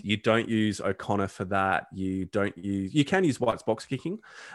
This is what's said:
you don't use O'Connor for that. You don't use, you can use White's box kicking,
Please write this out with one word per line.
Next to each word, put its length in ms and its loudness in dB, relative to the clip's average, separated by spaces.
you 120 2
don't 320 2
use 320 2
O'Connor 480 -2
for 180 -8
that. 460 0
You 340 -4
don't 300 -2
use, 380 -4
you 100 6
can 200 2
use 160 2
White's 240 0
box 200 0
kicking, 340 -6